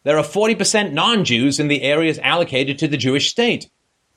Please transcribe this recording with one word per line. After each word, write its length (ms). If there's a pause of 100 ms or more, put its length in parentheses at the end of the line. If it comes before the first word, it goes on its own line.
"There 160
are 60
forty 300
percent 380
non-Jews 680
in 80
the 140
areas 360
allocated 600
to 100
the 80
Jewish 340
state. 400 (460)